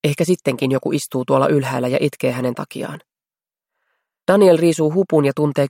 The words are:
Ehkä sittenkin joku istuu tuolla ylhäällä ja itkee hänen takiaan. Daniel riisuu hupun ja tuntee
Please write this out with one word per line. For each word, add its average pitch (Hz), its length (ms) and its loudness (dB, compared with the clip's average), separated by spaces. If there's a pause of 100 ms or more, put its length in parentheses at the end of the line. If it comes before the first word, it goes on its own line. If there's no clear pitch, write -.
Ehkä 156 200 0
sittenkin 139 460 -2
joku 131 220 -2
istuu 131 320 -6
tuolla 135 240 2
ylhäällä 127 400 -2
ja 127 120 -2
itkee 139 320 -2
hänen 123 220 -4
takiaan. - 460 -12 (1300)
Daniel 190 240 6
riisuu 160 360 2
hupun 165 320 2
ja 139 120 0
tuntee 147 340 0